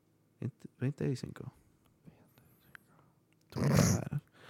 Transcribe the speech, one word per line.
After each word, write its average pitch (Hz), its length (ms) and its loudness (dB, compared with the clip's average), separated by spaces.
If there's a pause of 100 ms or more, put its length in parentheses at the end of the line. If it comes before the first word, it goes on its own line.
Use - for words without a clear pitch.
(420)
Veinte, - 120 -6 (280)
veinticinco. 135 680 -4 (2000)
Twenty-five. - 680 2 (300)